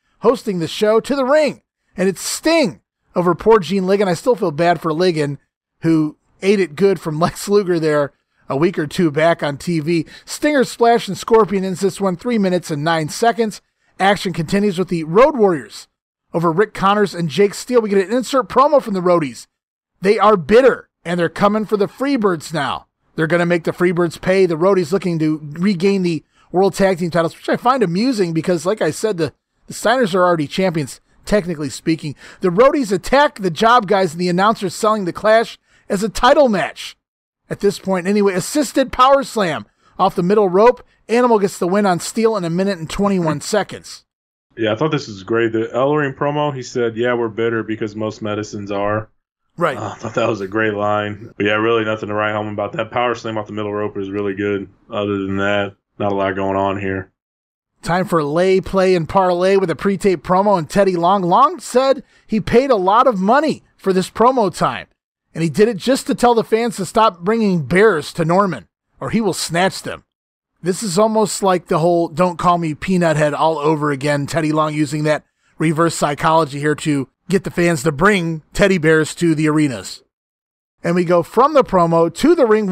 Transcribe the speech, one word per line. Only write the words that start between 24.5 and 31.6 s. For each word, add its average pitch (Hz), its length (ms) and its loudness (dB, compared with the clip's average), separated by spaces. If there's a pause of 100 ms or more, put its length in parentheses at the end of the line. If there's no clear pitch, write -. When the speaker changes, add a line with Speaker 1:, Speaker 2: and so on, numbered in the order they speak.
Speaker 1:
Roadies 180 360 2
looking 180 280 -2
to 156 180 0 (140)
regain 190 500 0
the 170 220 -2 (260)
World 190 240 2
Tag 190 240 0
Team 170 120 -2
titles, 165 260 0
which - 120 -12
I 294 80 0
find 247 280 0
amusing 190 480 -2
because, 165 340 -2
like 214 160 -2
I 160 80 0
said, 214 280 -4
the, 151 140 -2 (360)
the - 60 -14
Steiners 226 400 0
are 180 100 4
already 170 240 2
champions, 165 520 -4 (240)
technically 160 460 -2